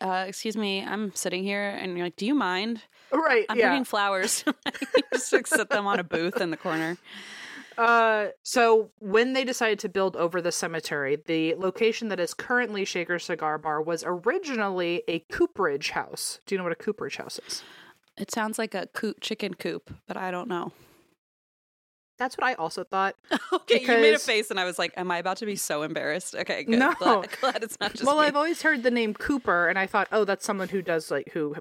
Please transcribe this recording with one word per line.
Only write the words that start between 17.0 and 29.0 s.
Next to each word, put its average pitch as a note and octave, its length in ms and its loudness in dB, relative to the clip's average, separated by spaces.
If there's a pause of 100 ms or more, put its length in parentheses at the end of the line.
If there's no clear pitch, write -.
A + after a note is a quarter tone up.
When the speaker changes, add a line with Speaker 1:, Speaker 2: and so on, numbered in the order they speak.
Speaker 2:
house - 300 -10
is? - 160 -10 (540)
Speaker 1:
It - 140 -8
sounds A3 280 -4
like A3 160 -4
a F3 140 -4
coop, - 320 -6
chicken G3+ 340 -6
coop, - 380 -8 (140)
but F#3 100 -8
I F#3+ 140 -6
don't F3+ 180 -6
know. F3 240 -6 (1500)
Speaker 2:
That's B3+ 180 -4
what - 100 -2
I B3+ 80 2
also E3 300 -6
thought. F#3+ 300 -2 (160)
Speaker 1:
<laughs> - 220 -2
Okay, - 280 4
you B3+ 80 -6
made A3+ 200 8
a A3 40 10
Speaker 2:
because - 140 2
Speaker 1:
face, A3 240 0
and G3 100 -4
I F3+ 40 0
was F3+ 140 -4
like, F3 180 0
"Am F#3 140 -2
I F3 80 0
about F#3 200 -2
to A3+ 80 -6
be G3+ 100 -4
so D3+ 260 -2
embarrassed?" D#3 520 -4
Okay, - 300 -4
good. A3+ 140 4
Speaker 2:
No. D4 160 4
Speaker 1:
Glad, G#3 380 4
<laughs> - 80 -10
glad A#3+ 220 0
it's - 180 -8
not G#3 120 -2
just B3 120 -6
Speaker 2:
Well, C#4+ 160 6
Speaker 1:
me. D4+ 60 6
Speaker 2:
I've D4 100 2
always D#4+ 260 2
heard D4+ 200 2
the B3 80 4
name A3+ 240 2